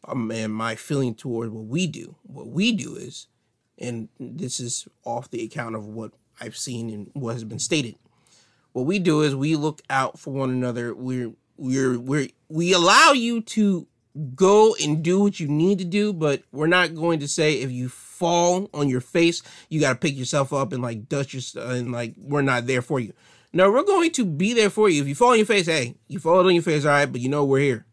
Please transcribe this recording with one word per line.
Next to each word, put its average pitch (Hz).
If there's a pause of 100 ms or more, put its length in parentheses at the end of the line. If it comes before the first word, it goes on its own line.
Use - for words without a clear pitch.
um, 113
and 110
my 113
feeling 135
toward 117
what 110
we 156
do. -
What 135
we 220
do -
is, - (500)
and 117 (100)
this 127
is 123 (180)
off 120
the 117
account 113
of 107
what 107 (300)
I've 110
seen 117
and 104
what 120
has 117
been 110
stated. 139 (800)
What 127
we 190
do 160
is 147
we 151
look 151
out -
for 143
one 135
another. 123
We're, 127 (240)
we're, 131
we're, 135 (220)
we 170
allow 202
you 233
to 202 (480)
go 208
and 156
do 180
what 202
you 156
need 170
to 190
do, 202
but 151
we're 151
not 175
going 165
to 143
say 156
if 135
you 123
fall 175
on 147
your 127
face, 170 (280)
you 156
gotta 135
pick 147
yourself 131
up 135
and, 123
like, 117
dust 139
your 131
st-, -
and, 123
like, 120
we're 143
not 123
there 127
for 139
you. 110 (380)
No, 185
we're 269
going 359
to 240
be 180
there 214
for 214
you. 143
If 139
you 143
fall 240
on 233
your 214
face, 202
hey, 135 (120)
you 156
fall 175
on 185
your 170
face, 151
all 147
right, 143
but 123
you 127
know 143
we're 135
here. 131